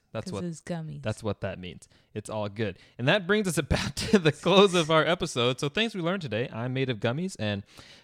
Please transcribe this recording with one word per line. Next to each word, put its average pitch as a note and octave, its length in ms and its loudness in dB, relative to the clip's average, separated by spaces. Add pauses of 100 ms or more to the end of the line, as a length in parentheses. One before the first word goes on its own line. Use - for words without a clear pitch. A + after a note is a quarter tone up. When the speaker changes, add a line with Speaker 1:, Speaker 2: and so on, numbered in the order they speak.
(120)
Speaker 1:
That's A2 140 -8
Speaker 2:
'Cause F3+ 80 -8
Speaker 1:
what F3+ 100 -6
Speaker 2:
it's E3+ 180 -8
gummies. D#3 420 -10
Speaker 1:
that's A2 180 -4
what G#2 200 -4
that F2+ 180 -8
means. F2+ 280 -14 (280)
It's G#2+ 160 -8
all G#2+ 180 -4
good. G2+ 300 -4 (180)
And A#2+ 100 -2
that F3+ 200 2
brings G#3 200 2
us E3 100 -2
<laughs> - 20 2
about - 380 -2
to - 220 4
the D#3 120 6
close F#3+ 420 6
of E3 160 2
our D#3 160 4
episode. C#3 540 0
So C#3+ 100 -2
things A3 240 -2
we F#3+ 80 -6
learned F3 220 -2
today. A2+ 280 -4
I'm B2+ 220 -6
made C3 160 0
of A#2 100 -4
gummies, D3 380 -2
and, G#2 260 -2 (400)